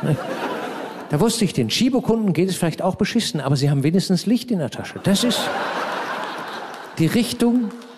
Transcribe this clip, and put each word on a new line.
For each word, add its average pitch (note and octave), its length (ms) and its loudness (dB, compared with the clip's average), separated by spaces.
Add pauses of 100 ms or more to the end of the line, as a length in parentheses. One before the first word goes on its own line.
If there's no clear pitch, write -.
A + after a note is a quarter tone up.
ne? D3+ 160 2 (920)
Da D3 120 2
wusste A3+ 240 4
ich, - 80 0
den A2+ 160 0
Chibo-Kunden A3+ 640 2
geht F3 160 2
es E3 80 -2
vielleicht D#3+ 240 -2
auch F3+ 140 0
beschissen, - 440 0
aber C3+ 160 2
sie C#3 140 2
haben C#3 140 2
wenigstens F3 420 2
Licht A#3 260 0
in F#3+ 80 0
der B2+ 100 -2
Tasche. - 340 -10
Das F#3+ 200 4
ist A#3+ 160 0 (1600)
die D#3+ 80 4
Richtung, A#3+ 640 2 (260)